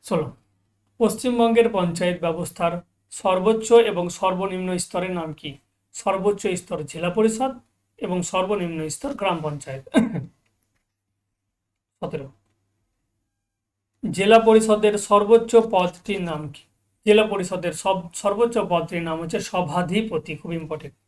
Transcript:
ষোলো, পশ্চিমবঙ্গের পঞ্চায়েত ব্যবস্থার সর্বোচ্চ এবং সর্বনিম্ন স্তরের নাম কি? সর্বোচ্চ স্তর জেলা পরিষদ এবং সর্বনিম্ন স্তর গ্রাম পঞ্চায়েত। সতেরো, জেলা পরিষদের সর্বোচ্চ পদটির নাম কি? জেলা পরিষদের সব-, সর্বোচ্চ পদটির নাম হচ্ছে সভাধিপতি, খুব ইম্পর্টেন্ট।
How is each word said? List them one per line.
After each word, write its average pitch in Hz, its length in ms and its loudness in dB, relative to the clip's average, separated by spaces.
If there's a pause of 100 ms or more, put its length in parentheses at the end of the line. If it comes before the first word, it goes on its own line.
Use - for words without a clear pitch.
ষোলো, 170 200 -2 (720)
পশ্চিমবঙ্গের 233 760 2
পঞ্চায়েত 175 500 0
ব্যবস্থার 170 480 -2 (400)
সর্বোচ্চ 196 540 0 (240)
এবং 175 140 -2 (140)
সর্বনিম্ন 185 500 -2 (140)
স্তরের 185 360 -4
নাম 160 100 -8 (100)
কি? 147 120 -10 (500)
সর্বোচ্চ 196 420 -2 (180)
স্তর 165 180 -8 (120)
জেলা 165 260 -4
পরিষদ 220 340 0 (540)
এবং 185 120 -2 (140)
সর্বনিম্ন 185 480 -2 (140)
স্তর 285 260 -8
গ্রাম 185 260 0
পঞ্চায়েত। 143 400 -8 (2250)
সতেরো, 139 260 -8 (1800)
জেলা 196 440 6
পরিষদের 214 480 4 (120)
সর্বোচ্চ 214 440 4 (220)
পদটির 185 560 -2
নাম 151 120 -6 (120)
কি? - 100 -20 (420)
জেলা 214 260 6
পরিষদের 180 420 -4 (100)
সব-, 175 260 0 (120)
সর্বোচ্চ 233 340 0 (160)
পদটির 170 360 -2
নাম 160 140 -4
হচ্ছে 170 180 -4 (100)
সভাধিপতি, 180 840 -2 (100)
খুব 170 100 -10 (100)
ইম্পর্টেন্ট। 151 340 -12 (120)